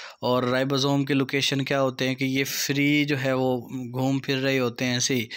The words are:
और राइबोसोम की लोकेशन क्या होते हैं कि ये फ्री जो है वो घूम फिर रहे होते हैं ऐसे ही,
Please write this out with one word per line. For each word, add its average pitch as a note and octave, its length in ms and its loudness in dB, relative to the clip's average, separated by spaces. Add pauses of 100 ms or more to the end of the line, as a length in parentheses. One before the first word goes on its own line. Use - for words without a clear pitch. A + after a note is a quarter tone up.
(220)
और B2 220 2
राइबोसोम C3+ 600 2
की C#3+ 100 0
लोकेशन C3+ 460 0
क्या C#3 180 0
होते C3 280 0
हैं C3 100 -2
कि C3+ 80 -4
ये C3+ 200 0
फ्री C#3+ 600 0
जो C#3+ 120 0
है C3 180 0
वो B2+ 380 0
घूम C3 480 -2
फिर C3+ 160 -2
रहे C3+ 220 0
होते B2 260 -2
हैं B2 120 0
ऐसे B2 180 0
ही, A#2 220 -2